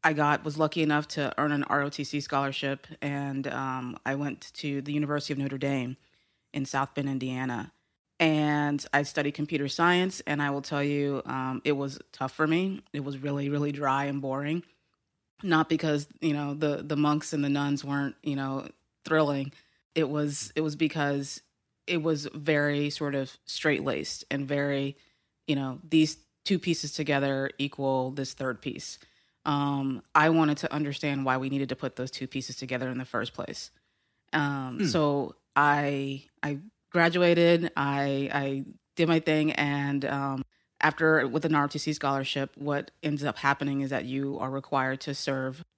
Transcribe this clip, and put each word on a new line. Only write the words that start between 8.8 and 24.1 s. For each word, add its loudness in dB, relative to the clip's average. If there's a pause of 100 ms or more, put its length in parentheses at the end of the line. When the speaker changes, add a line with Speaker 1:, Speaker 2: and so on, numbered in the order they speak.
Speaker 1:
I 4
studied -2
computer -2
science, 2
and -2
I 0
will -2
tell -2
you, 0
um, -4
it 2
was -4 (140)
tough -4
for 0
me. 2 (140)
It -4
was -6
really, -2
really 0
dry 0
and -4
boring. -2 (800)
Not 4
because, 0 (140)
you 2
know, -2
the, 0
the -2
monks 2
and 0
the 0
nuns 0
weren't, -2
you -2
know, -4 (340)
thrilling. 2 (420)
It 2
was, -2
it 0
was -2
because -2 (440)
it 0
was 0
very 2
sort -4
of -4
straight-laced -2